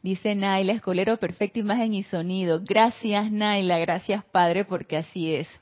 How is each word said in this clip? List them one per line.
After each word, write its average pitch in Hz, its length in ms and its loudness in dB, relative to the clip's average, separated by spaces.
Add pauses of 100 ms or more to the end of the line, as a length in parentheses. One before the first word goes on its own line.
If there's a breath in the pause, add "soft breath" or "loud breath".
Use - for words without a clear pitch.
Dice 190 320 -2
Naila 196 400 0
Escolero, 220 420 0
perfecta 196 440 -4
imagen 220 340 0
y 196 80 -2
sonido. 180 600 -2
Gracias, 214 720 2
Naila. 202 460 2
Gracias, 185 460 -2
Padre, 175 420 2
porque - 320 -4
así 160 360 -4
es. 143 140 -4 (140)